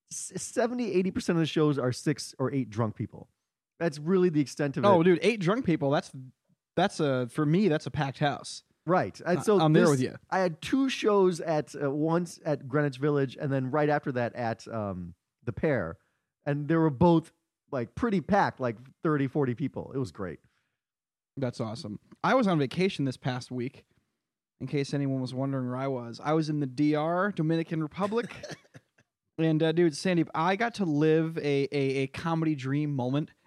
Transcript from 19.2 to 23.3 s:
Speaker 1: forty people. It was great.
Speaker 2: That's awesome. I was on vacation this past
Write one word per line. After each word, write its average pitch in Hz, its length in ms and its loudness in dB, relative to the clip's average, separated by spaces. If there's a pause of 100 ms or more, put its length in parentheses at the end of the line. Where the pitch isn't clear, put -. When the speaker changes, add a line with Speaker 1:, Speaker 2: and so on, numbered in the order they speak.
Speaker 1:
forty 127 280 0
people. - 380 -6
It 135 60 -6
was 117 140 -4
great. 87 260 -8 (1000)
Speaker 2:
That's 127 240 -4
awesome. 107 380 -8 (240)
I 190 120 2
was 254 120 4
on 180 100 2
vacation 151 480 0
this 131 120 -2
past 123 340 -6